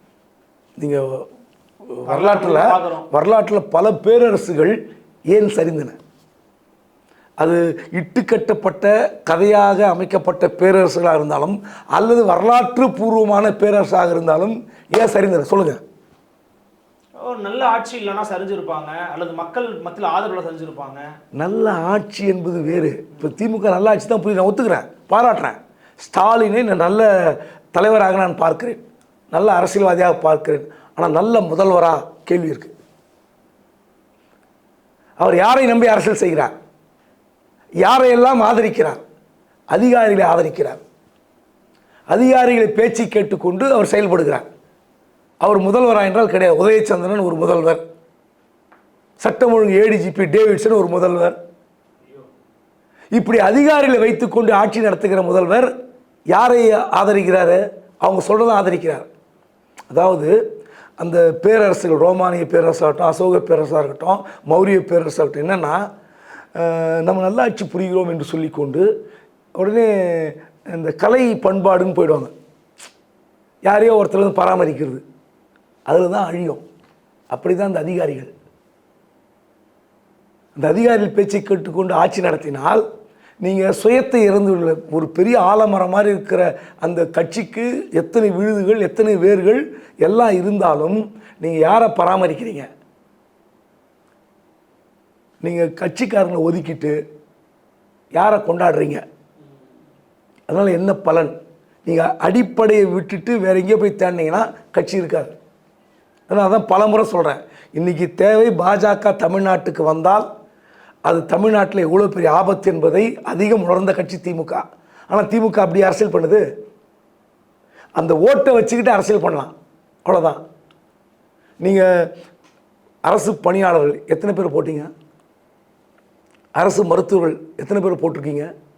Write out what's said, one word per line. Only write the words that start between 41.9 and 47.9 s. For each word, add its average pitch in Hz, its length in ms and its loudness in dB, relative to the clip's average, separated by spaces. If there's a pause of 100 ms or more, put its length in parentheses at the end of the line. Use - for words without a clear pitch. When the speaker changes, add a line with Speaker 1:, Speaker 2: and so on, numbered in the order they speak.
Speaker 1:
அதிகாரிகளை 247 600 4
பேச்சை 226 400 0
கேட்டுக்கொண்டு 196 680 -2
அவர் 208 180 2
செயல்படுகிறார். 175 640 -2 (800)
அவர் 202 220 2
முதல்வரா 208 440 2
என்றால் 196 300 0
கிடையாது. 180 280 4
உதயச்சந்திரன் 208 640 0
ஒரு 170 100 -2
முதல்வர், 165 500 0 (1300)